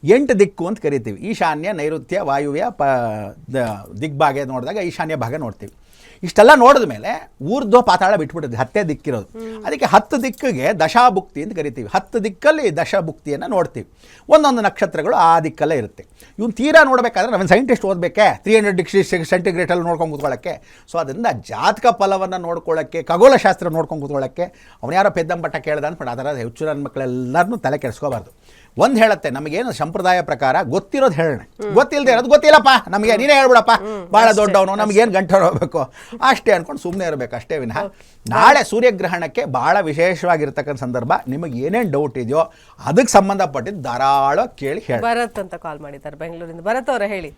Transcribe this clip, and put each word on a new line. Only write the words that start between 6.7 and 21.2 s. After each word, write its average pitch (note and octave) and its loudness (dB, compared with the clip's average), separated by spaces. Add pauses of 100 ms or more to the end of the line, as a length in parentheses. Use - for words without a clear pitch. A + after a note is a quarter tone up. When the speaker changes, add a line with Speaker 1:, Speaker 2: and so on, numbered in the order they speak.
Speaker 1:
ಮೇಲೆ C3+ -8 (120)
ಊರ್ಧ್ವ A3+ 2
ಪಾತಾಳ F#3+ 2
ಬಿಟ್ಬಿಟ್ಟಿದೆ, D3 -6
ಹತ್ತೇ C3 -2
ದಿಕ್ಕಿರೋದು. C#3+ -6
Speaker 2:
ಹ್ಮ್. A3 -14
Speaker 1:
ಅದಕ್ಕೆ D#3+ -4
ಹತ್ತು G#3+ 2
ದಿಕ್ಕಿಗೆ G3 -2
ದಶಾಭುಕ್ತಿ F#3+ 2
ಅಂತ G3+ -10
ಕರಿತೀವಿ. C3+ -8
ಹತ್ತು G3+ -2
ದಿಕ್ಕಲ್ಲಿ A3+ 0
ದಶಾಭುಕ್ತಿಯನ್ನ D#3 -4
ನೋಡ್ತೀವಿ. F3 -4 (400)
ಒಂದೊಂದು C#4+ 4
ನಕ್ಷತ್ರಗಳು F#3+ -2
ಆ E3 6
ದಿಕ್ಕಲ್ಲೇ D#3 -2
ಇರುತ್ತೆ. - -8 (320)
ಇವ್ನು A3 -4
ತೀರಾ D4+ 4
ನೋಡ್ಬೇಕಾದ್ರೆ B3 0
ನಾವೇನ್ F#3 -2
ಸೈಂಟಿಸ್ಟ್ A#3+ 2
ಓದ್ಬೇಕೆ F#3+ 0
ತ್ರೀ G#3+ 0
ಹಂಡ್ರೆಡ್ G#3 2
ಡಿಗ್ರಿ F#3 0
ಸೆ-, F3+ -2
ಸೆಂಟಿಗ್ರೇಡಲ್ಲಿ F3 -2
ನೋಡ್ಕೊಂಡು E3 -4
ಕೂತ್ಕೊಳ್ಳೋಕ್ಕೆ? C#3 -8
So E3+ -4
ಅದರಿಂದ E3 -6 (220)